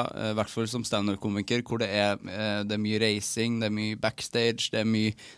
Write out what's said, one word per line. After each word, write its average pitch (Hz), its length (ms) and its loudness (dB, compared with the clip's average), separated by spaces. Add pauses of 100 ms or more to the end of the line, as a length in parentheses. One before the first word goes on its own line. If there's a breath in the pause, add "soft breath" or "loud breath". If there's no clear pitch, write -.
(160)
eh, 110 160 -2
i 107 60 -2
hvert 107 120 0
fall 113 220 -2
som 117 160 -2
stand-up-komiker, 104 800 0
hvor 117 160 -2
det 98 80 0
er, 101 260 4
eh, 104 480 -2
det 104 120 -2
er 107 40 0
mye 107 220 2
reising, 113 580 0
det 110 60 2
er 104 80 0
mye 107 240 -2
backstage, 117 720 0
det 113 100 0
er 107 80 2
mye 110 240 2 (240 loud breath)